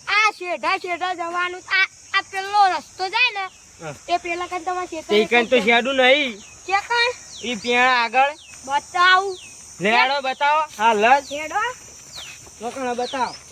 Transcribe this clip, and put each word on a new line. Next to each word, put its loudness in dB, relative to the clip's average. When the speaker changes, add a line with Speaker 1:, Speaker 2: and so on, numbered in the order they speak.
Speaker 1:
આ 2
શેઢા -4
શેઢા -4
જવાનું, -6
આ, 2
આ 0
પેલો 0
રસ્તો -8
જાય 0
ને, -6
Speaker 2:
હા. -10
Speaker 1:
એ 0
પેલા -6
કાન -8
તમારે -4
ખેતર -12
Speaker 2:
તે 2
કાન 2
તો 4
શેડું 2
નહીં. 2
Speaker 1:
કે -6
કાન? 0
Speaker 2:
ઈ -4
પેણ 0
આગળ. 2
Speaker 1:
બતાવું. 2
Speaker 2:
લે, 0
હાલો, 2
બતાવો. 0
હા, 4
લજ. 4
Speaker 1:
શેડો? -6
Speaker 2:
લોકોને -6
બતાવો. -6